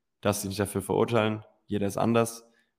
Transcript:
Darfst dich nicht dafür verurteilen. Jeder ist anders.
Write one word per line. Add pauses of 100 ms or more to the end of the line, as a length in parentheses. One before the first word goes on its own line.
(220)
Darfst
dich
nicht
dafür
verurteilen. (240)
Jeder
ist
anders. (300)